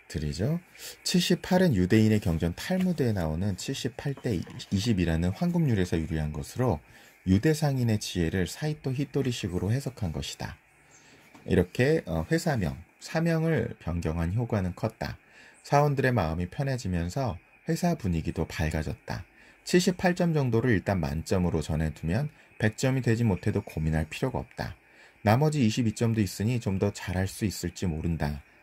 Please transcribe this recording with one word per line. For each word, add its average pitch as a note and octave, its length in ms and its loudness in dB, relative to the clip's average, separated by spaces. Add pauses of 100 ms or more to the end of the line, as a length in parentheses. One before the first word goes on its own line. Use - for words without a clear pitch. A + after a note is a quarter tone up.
드리죠. D#2 520 -2 (440)
칠십팔은 F3+ 720 2
유대인의 G#2+ 460 6
경전 E2 360 0
탈무드에 E3+ 580 0
나오는 F2+ 420 -2
칠십팔 - 600 -6
대 G#2+ 260 -2 (300)
이십이라는 F2+ 580 2
황금률에서 C#3+ 720 0
유래한 D#2 340 -2
것으로 E2+ 480 -2 (460)
유대 A2 260 4
상인의 C3 460 2
지혜를 F2 480 0
사이토 D3+ 440 -6
히토리식으로 B2 800 -2
해석한 B2 400 -4
것이다. C#2 460 -8 (880)
이렇게, B2 640 2
어, E2 220 -2
회사명, B2 540 0 (160)
사명을 E3 800 -2
변경한 E2+ 540 -2
효과는 G#2 420 -2
컸다. - 420 -6 (460)
사원들의 C#3 480 4
마음이 F2+ 380 0
편해지면서 G2+ 880 -4 (300)
회사 E3+ 260 0
분위기도 D#2+ 520 -2
밝아졌다. D#2 760 -4 (400)
칠십팔 F3+ 520 2
점 E3+ 180 2
정도를 B2 380 2
일단 F#2+ 280 2
만점으로 D#2+ 600 0
전해두면 D#2+ 680 -2 (300)
백 G#2+ 180 2
점이 C3 240 0
되지 A#2 220 2
못해도 G2+ 380 2
고민할 D#2 480 -2
필요가 B2 300 -4
없다. - 360 -8 (480)
나머지 C#3 420 4
이십이 G#2+ 280 2
점도 A2+ 260 0
있으니 A2 400 0
좀 F#2+ 200 -2
더 G2+ 120 2
잘할 F#2+ 360 -2
수 - 180 -4
있을지 F2 400 -4
모른다는 D#2 540 -2 (240)